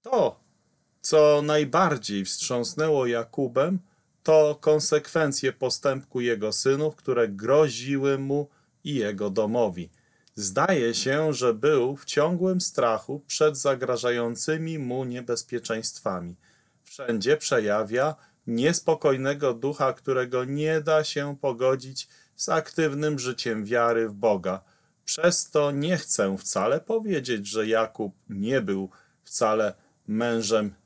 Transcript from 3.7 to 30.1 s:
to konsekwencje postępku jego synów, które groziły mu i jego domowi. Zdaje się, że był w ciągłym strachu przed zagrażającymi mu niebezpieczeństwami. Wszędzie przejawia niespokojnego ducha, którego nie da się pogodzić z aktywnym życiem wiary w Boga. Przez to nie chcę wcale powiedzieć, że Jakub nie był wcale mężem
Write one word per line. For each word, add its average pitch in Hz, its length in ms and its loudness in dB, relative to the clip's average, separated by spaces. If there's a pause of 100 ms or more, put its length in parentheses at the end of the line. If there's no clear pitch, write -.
to 151 380 6
konsekwencje 151 920 2
postępku 131 680 -2
jego 107 320 0
synów, 143 420 0
które 120 320 0
groziły 135 920 0
mu 139 320 -4 (340)
i 151 120 -6
jego 104 340 -2
domowi. 104 600 0 (460)
Zdaje 117 580 0
się, 147 400 0
że 123 200 2
był 131 420 2
w 139 100 -16
ciągłym 180 560 0
strachu 127 680 -2
przed 151 300 2
zagrażającymi 127 1200 -2
mu 131 260 -4
niebezpieczeństwami. 113 1300 -6 (480)
Wszędzie 120 540 -2
przejawia 113 760 0 (320)
niespokojnego 139 1080 0
ducha, 135 400 -2
którego 127 520 -2
nie 151 360 -2
da 156 220 2
się 143 380 -6
pogodzić 131 680 -2 (280)
z - 140 -6
aktywnym 151 720 -2
życiem 117 460 -4
wiary 117 440 2
w 104 40 -10
Boga. 98 500 0 (420)
Przez - 440 0
to 147 220 2
nie 143 260 0
chcę 98 400 -2
wcale 113 420 0
powiedzieć, 151 680 -4
że 107 200 -2
Jakub 110 480 0 (140)
nie 113 320 0
był 95 280 -2 (340)
wcale 110 500 0 (340)
mężem 110 680 -2 (100)